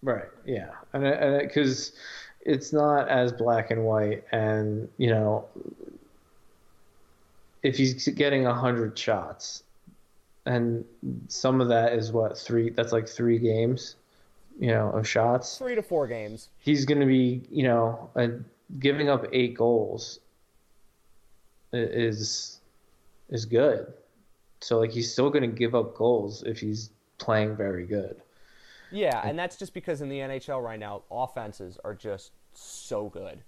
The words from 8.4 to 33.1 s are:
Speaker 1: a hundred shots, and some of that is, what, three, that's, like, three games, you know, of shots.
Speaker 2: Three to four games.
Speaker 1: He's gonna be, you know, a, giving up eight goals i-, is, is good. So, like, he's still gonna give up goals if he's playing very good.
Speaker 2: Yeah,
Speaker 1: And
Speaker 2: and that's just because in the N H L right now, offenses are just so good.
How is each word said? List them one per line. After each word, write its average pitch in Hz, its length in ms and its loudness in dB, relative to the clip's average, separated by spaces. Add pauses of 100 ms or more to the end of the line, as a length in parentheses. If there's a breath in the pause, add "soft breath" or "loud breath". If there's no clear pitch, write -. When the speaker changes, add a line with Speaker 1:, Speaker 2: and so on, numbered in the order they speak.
Speaker 1:
a 120 80 2
hundred 120 440 0
shots, - 640 -4 (800)
and 117 400 0 (440)
some 131 320 2
of 123 80 4
that 117 260 4
is, 110 180 -2
what, 113 240 0
three, 117 340 0
that's, 117 220 0
like, 113 160 2
three 117 300 2
games, 117 580 0 (600 soft breath)
you 127 100 0
know, 110 220 2
of 110 180 -2
shots. 120 480 2
Speaker 2:
Three 247 200 -4
to 214 60 0
four 156 240 0
games. 110 520 -10
Speaker 1:
He's 143 260 2
gonna 143 220 4
be, 127 440 4
you 147 120 0
know, 117 540 2
a, 120 120 2 (520)
giving 143 280 2
up 139 240 2
eight 123 240 2
goals 113 640 0 (1500)
i-, 120 40 -2
is, 113 840 -2 (680)
is 113 160 -6
good. 117 480 2 (680)
So, - 180 2
like, 113 120 4
he's 117 220 -4
still 139 180 2
gonna 139 160 2
give 113 280 0
up 113 220 0
goals 107 480 2
if 110 160 -6
he's 107 300 -6 (280)
playing 107 380 0
very 95 300 -4
good. 98 360 -6 (680 soft breath)
Speaker 2:
Yeah, 165 300 0
Speaker 1:
And 110 100 -4
Speaker 2:
and 156 80 -4
that's 175 180 -6
just - 180 -14
because 170 260 -6
in 143 80 -6
the 139 120 -6
N 135 100 -8
H 135 180 -8
L 135 120 -4
right 113 180 -8
now, 101 320 -10
offenses 107 760 -8
are 107 80 -8
just 98 400 -10 (220)
so - 540 -8
good. 90 400 -14